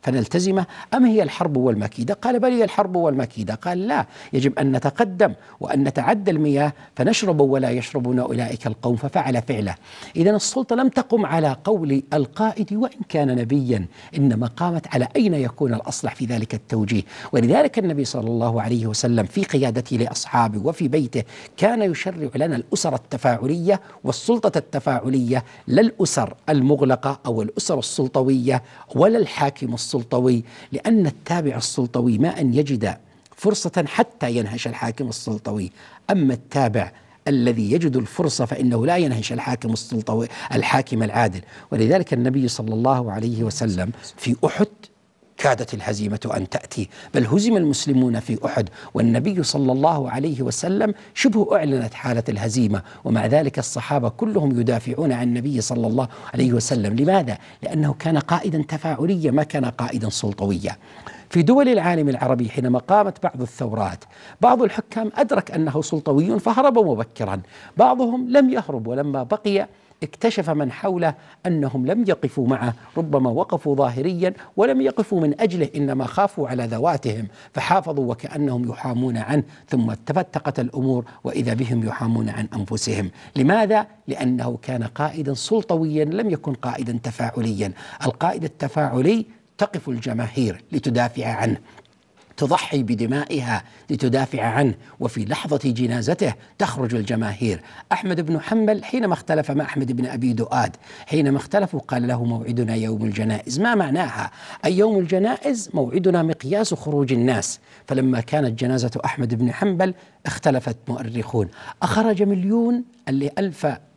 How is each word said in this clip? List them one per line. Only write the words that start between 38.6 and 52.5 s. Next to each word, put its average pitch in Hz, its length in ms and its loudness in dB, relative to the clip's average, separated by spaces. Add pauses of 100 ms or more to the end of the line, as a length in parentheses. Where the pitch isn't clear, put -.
لا 175 120 2
ينهش 120 360 0
الحاكم 117 400 -4
السلطوي، 113 540 -2 (260)
الحاكم 117 500 0
العادل. 104 380 0 (300)
ولذلك 127 420 2
النبي 127 340 2
صلى 113 260 -4
الله 120 380 2
عليه 113 320 -2
وسلم 104 480 -2 (260)
في - 180 -2 (100)
أحد 208 220 2 (720)
كادت 123 360 0
الهزيمة 104 600 -4
أن 95 140 -4
تأتي، - 400 -6 (240)
بل 131 120 4
هزم 202 320 4
المسلمون 131 640 2
في 110 260 -6
أحد، 107 240 0 (240)
والنبي 139 500 2
صلى 135 280 2
الله 139 400 2
عليه 135 300 -2
وسلم 196 520 0 (200)
شبه 214 420 2
أعلنت 135 380 0
حالة 117 360 -2
الهزيمة، 107 520 0 (220)